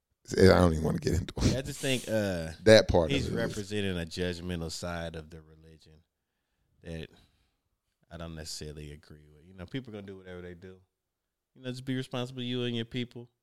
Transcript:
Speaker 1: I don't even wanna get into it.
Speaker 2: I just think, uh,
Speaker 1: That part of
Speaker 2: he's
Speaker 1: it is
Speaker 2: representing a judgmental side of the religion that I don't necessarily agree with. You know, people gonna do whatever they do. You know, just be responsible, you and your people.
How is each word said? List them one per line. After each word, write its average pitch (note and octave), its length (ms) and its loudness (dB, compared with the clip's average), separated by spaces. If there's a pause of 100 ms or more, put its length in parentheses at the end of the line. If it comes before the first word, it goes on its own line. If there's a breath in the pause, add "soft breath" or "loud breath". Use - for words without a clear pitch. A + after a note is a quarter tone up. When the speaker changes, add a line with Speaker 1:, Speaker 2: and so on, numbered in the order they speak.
(360)
Speaker 1:
I - 80 8 (140)
don't F2+ 140 6
even D#2 120 0
wanna - 140 0
get - 160 0
into - 240 -2
it. - 180 4
Speaker 2:
I C3+ 60 -4
just C#3+ 180 -10
think, C3 280 0
uh, F#2+ 420 0 (140)
Speaker 1:
That A2 240 10
part F2 220 4
of C#3 60 0
Speaker 2:
he's B2 120 -2
Speaker 1:
it - 20 -4
is A#2 40 -4
Speaker 2:
representing G2+ 640 -4
a E2+ 60 -4
judgmental F2 680 -6
side E2+ 460 -8
of D#2 140 -14
the D#2+ 100 -18
religion D#2 520 -20 (920)
that E2 260 -10 (1040)
I E2+ 80 -16
don't E2 160 -10
necessarily D2+ 580 -12
agree D2+ 400 -20
with. D2+ 140 -20
You F#2 80 -20
know, F#2 100 -14
people B2 280 -12
gonna G2+ 140 -12
do G2 120 -14
whatever F#2 240 -16
they F2+ 120 -14
do. F#2 220 -20 (760)
You C3 80 -20
know, B2+ 80 -10
just B2+ 160 -12
be C3 100 -4
responsible, B2+ 460 -8
you B2 220 -4
and A#2+ 120 -2
your A#2 80 -4
people. A#2+ 440 -10 (140)